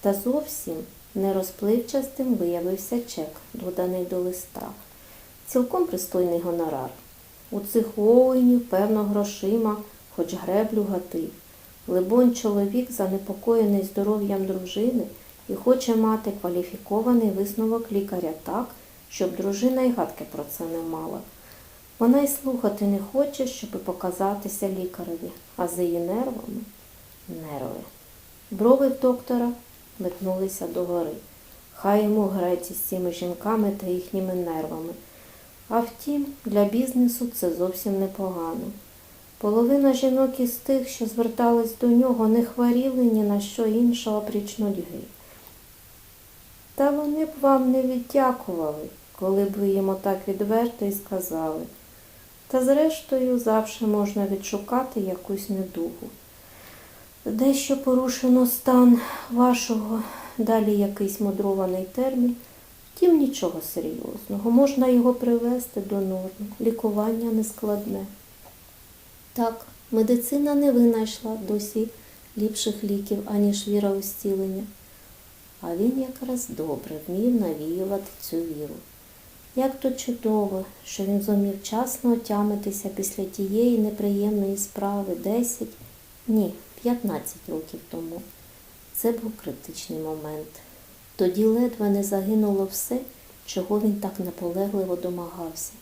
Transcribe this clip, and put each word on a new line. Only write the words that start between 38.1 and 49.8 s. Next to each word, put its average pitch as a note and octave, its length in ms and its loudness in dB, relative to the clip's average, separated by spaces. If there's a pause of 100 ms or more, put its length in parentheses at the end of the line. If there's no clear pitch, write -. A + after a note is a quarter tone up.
Половина B3 560 6
жінок C4 460 2
із A#3+ 120 2
тих, C4+ 380 0
що - 160 -4
звертались A#3 760 2
до B3 60 4
нього, A#3 400 6
не A#3 180 6
хворіли B3 580 2
ні A3 200 4
на G3+ 180 2
що A3+ 240 -2
інше, A#3 440 2
опріч G#3+ 480 -4
нудьги. F#3 420 -4 (1800)
Та C#4 160 4
вони D4+ 340 0
б D#4 40 -8 (120)
вам C4+ 300 4
не C4 100 4
віддякували, A#3+ 1040 0 (320)
коли F#3+ 240 2
б G3 140 -2
ви G3+ 100 0
їм G3 220 2